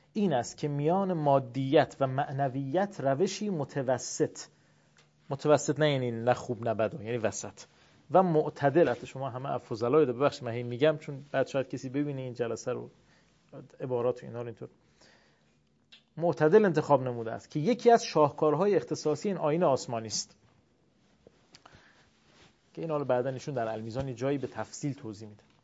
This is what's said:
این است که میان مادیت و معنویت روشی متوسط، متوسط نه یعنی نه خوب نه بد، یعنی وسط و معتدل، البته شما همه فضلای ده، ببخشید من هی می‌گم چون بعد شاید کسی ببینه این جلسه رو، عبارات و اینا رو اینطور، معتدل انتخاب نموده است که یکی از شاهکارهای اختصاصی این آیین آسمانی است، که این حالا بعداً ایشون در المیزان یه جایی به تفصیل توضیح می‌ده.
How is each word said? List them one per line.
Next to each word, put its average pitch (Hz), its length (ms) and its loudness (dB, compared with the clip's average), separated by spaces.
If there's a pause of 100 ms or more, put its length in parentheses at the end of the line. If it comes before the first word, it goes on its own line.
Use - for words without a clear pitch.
(120)
این 202 200 0
است - 240 -2
که 151 120 -4
میان 170 440 0
مادیت 139 880 2
و 139 60 2
معنویت 139 920 -4
روشی 139 500 0
متوسط، 139 880 -2 (920)
متوسط 143 500 2
نه 151 120 4
یعنی 127 180 0
نه 117 240 2
خوب 113 340 -4
نه 113 60 0
بد، 104 200 0
یعنی 117 240 -6
وسط 104 420 -4 (500)
و 170 120 6
معتدل، 151 680 2
البته 123 180 -4
شما 135 240 -10
همه 127 280 -6
فضلای 123 480 2
ده، 127 60 0
ببخشید 131 320 -2
من 117 80 -6
هی 120 100 -6
می‌گم 123 360 0
چون 139 320 -12
بعد 135 160 0
شاید 135 220 -4
کسی 135 200 -8
ببینه 139 320 -4
این 127 140 -10
جلسه 117 380 -6
رو، 120 180 -10 (880)
عبارات 123 420 -2
و 143 40 -16
اینا 120 140 -10
رو 120 60 -10
اینطور، 117 220 -14 (1500)
معتدل 156 480 6
انتخاب 147 380 4
نموده 117 300 -6
است - 180 -12
که 151 100 -4
یکی 233 300 4
از 226 140 8
شاهکارهای 156 720 2
اختصاصی 151 520 -2
این 190 80 -2
آیین 156 260 0
آسمانی 123 440 0
است، - 300 -8 (2500)
که 165 80 -10
این 160 80 -6
حالا 147 140 -2
بعداً 127 260 2
ایشون 131 240 -8
در 117 140 -2
المیزان 113 400 -6
یه 127 60 -8
جایی 135 240 -2
به 135 80 -4
تفصیل 135 480 -8
توضیح 110 340 -14
می‌ده. 104 140 -20 (220)